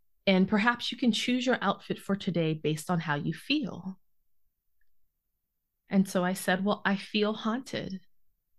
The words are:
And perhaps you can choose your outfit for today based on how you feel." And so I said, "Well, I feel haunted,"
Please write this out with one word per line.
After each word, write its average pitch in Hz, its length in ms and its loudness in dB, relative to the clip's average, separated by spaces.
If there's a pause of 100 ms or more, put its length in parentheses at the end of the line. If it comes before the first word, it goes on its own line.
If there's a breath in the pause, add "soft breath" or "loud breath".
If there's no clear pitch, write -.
(280)
And 190 220 6
perhaps 233 420 2
you - 60 -8
can 240 160 4
choose 247 320 0
your 254 160 2
outfit 196 360 -2
for - 180 -2
today 165 380 0
based 156 360 -2
on 175 100 2
how 160 160 -2
you 160 180 -2
feel." 190 680 -4 (1900)
And 190 200 4
so 180 160 0
I 185 80 0
said, 190 320 -2
"Well, 208 180 0
I 196 140 2
feel 208 360 -2
haunted," 214 680 -6 (580)